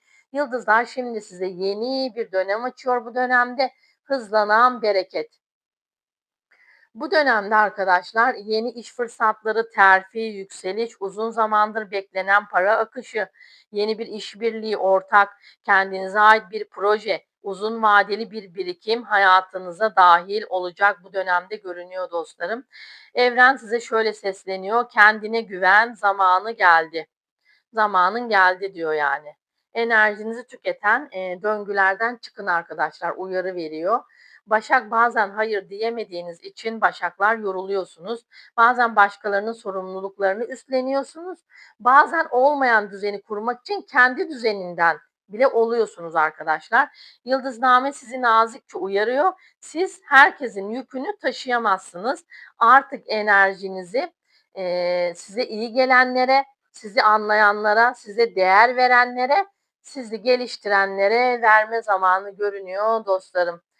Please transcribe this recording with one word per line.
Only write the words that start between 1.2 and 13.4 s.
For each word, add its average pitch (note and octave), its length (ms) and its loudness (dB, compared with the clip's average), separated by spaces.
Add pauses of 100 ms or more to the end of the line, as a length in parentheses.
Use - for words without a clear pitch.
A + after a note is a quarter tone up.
size F#3 260 -10
yeni G#3 720 -6
bir A3 160 -8
dönem G3 320 -2
açıyor B3 400 -4
bu A3+ 100 -14
dönemde. B3 560 0 (320)
Hızlanan A3 800 2
bereket. F#3 600 -4 (1500)
Bu C4 160 -8
dönemde A3+ 460 0
arkadaşlar G3+ 800 0
yeni A3 360 -6
iş A#3+ 240 -18
fırsatları, A3+ 760 -4
terfi, F#3+ 480 4
yükseliş, A3 840 -8
uzun G3+ 300 -8
zamandır G#3+ 600 0
beklenen G3 580 -2
para G3 280 2
akışı, A3 520 -6 (440)